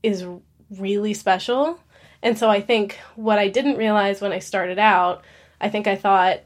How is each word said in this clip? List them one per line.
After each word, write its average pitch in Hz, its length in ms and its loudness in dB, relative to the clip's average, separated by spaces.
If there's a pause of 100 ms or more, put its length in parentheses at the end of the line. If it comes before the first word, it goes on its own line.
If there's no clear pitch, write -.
is 190 240 -2 (520)
really 202 360 -2
special. 247 680 0 (420)
And 233 140 0
so 226 140 2
I 202 100 4
think 208 380 -2 (180)
what 214 220 2
I 202 100 2
didn't 262 300 0
realize 202 420 0
when 196 120 -4
I 180 80 -4
started 185 380 -4
out, 185 460 2 (340)
I 208 120 -4
think 208 160 -4
I 196 100 0
thought 190 500 2